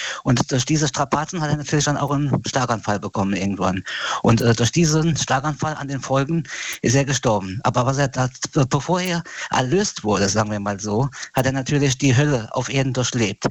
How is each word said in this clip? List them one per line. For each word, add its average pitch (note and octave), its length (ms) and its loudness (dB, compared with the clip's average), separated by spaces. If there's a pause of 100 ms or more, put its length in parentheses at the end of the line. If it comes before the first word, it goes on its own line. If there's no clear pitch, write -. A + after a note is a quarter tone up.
(240)
Und - 280 2
durch B2+ 140 0
diese D3+ 220 2
Strapazen D3+ 540 -2
hat D3+ 80 0
er D3+ 80 2
natürlich D3 280 0
dann C#3+ 120 0
auch C#3 140 -2
einen C#3+ 360 0
Schlaganfall A2 520 -2
bekommen G2+ 340 -2
irgendwann. F#2 500 -2 (400)
Und, A2+ 180 4
äh, A#2 140 4
durch A#2 160 2
diesen D#3 460 4
Schlaganfall D3+ 580 -2
an C#3 120 -8
den C3+ 140 -6
Folgen C#3 420 0 (380)
ist A#2 140 2
er C#3 100 4
gestorben. G#2+ 580 0
Aber B2 220 2
was C3+ 120 0
er C#3 100 2
da, B2+ 220 -2 (240)
be-, C3+ 120 4
bevor E3+ 360 0
er E3+ 220 -2 (280)
erlöst C#3 520 0
wurde, G2+ 260 2
sagen G#2+ 220 0
wir G#2 80 -4
mal G2+ 200 -4
so, G#2+ 300 0 (240)
hat B2+ 120 0
er C3+ 60 0
natürlich C3+ 460 0
die C3+ 180 4
Hölle C3+ 380 2
auf B2+ 160 -4
Erden C3 240 0
durchlebt. A#2 580 0